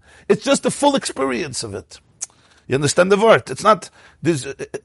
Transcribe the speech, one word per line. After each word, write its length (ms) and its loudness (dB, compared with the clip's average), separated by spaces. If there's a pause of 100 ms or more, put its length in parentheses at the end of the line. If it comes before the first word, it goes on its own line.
(280)
It's 140 2
just 220 0
the 80 0
full 240 2
experience 640 -6
of 100 -12
it. 280 -14 (640)
You 80 -2
understand 380 2
the 40 6
word? 320 4
It's 140 -10
not, 280 2 (320)
this, 220 -2
uh, 140 -10
uh, 260 -12